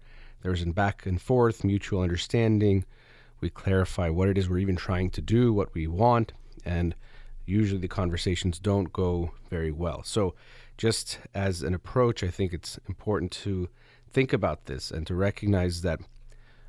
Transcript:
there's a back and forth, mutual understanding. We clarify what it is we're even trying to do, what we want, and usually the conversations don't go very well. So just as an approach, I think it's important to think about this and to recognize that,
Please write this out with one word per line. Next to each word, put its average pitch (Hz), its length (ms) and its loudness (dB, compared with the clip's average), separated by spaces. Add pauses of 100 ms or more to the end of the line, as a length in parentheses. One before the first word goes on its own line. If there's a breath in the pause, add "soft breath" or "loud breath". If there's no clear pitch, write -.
(420 soft breath)
there's 92 180 0
a 85 60 -2
back 98 400 0
and 92 160 -2
forth, 120 420 2
mutual 98 380 0
understanding. 101 800 2 (560 soft breath)
We 87 80 -2
clarify 92 640 0
what 92 180 2
it 95 80 2
is 92 140 0
we're 90 80 0
even 95 180 0
trying 90 360 -2
to - 100 -4
do, 117 280 4
what 101 220 2
we 80 140 -4
want, 113 480 4 (280 soft breath)
and 87 320 0 (520 soft breath)
usually 98 340 2
the 90 80 -4
conversations 87 720 -2
don't 98 340 2
go 87 380 0 (180)
very 82 240 -2
well. 76 300 -4
So 95 320 0 (420 loud breath)
just - 440 -2 (120)
as 98 300 -2
an 67 100 0
approach, 120 500 0
I 92 60 0
think 87 240 -2
it's - 340 -10
important 90 460 -2 (120)
to 92 260 -2 (400 soft breath)
think 131 240 0
about 92 320 0
this 65 240 -8
and 80 160 -6
to 90 80 -4
recognize 92 640 0
that, 90 200 -2 (680 soft breath)